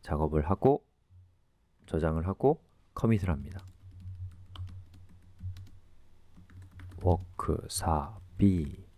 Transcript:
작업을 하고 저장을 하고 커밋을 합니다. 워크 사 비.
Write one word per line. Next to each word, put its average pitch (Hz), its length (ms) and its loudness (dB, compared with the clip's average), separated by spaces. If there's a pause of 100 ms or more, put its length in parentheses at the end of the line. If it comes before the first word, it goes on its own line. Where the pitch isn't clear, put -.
작업을 78 480 2
하고 131 340 4 (1000)
저장을 80 400 2
하고 131 360 2 (300)
커밋을 104 380 2
합니다. 85 360 -4 (3250)
워크 - 560 0 (140)
사 - 500 0 (160)
비. 92 480 4 (120)